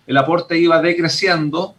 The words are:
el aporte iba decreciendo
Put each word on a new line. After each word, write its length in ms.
el 120
aporte 420
iba 240
decreciendo 960